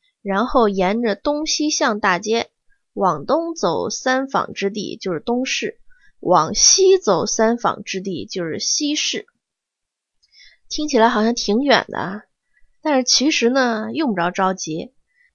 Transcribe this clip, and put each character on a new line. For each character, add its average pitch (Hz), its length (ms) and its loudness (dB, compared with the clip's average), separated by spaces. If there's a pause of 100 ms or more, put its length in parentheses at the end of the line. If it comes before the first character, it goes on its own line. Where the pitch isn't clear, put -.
(200)
然 202 260 0
后 240 220 4
沿 196 320 0
着 220 160 0
东 294 300 -2
西 302 240 -2
向 302 300 0
大 180 180 2
街 220 320 -2 (420)
往 170 320 0
东 330 300 0
走 170 340 0
三 262 400 -2
坊 - 240 -2
之 196 160 -4
地 208 320 -8
就 185 140 -6
是 147 60 -6
东 247 260 -2
市， - 340 -6 (400)
往 165 340 2
西 381 440 6
走 180 260 2
三 226 320 2
坊 202 260 -2
之 190 200 -8
地 185 240 -6
就 185 180 -6
是 160 140 -6
西 294 360 -2
市。 - 300 -4 (1400)
听 302 180 -4
起 285 120 2
来 220 100 6
好 226 160 2
像 233 100 0
挺 220 260 0
远 269 280 2
的 - 80 -10
啊， 185 260 -6 (600)
但 302 140 0
是 262 80 2
其 262 260 2
实 233 180 2
呢， 233 460 0
用 285 160 0
不 190 60 -2
着 175 140 0
着 190 220 0
急。 175 400 -8 (420)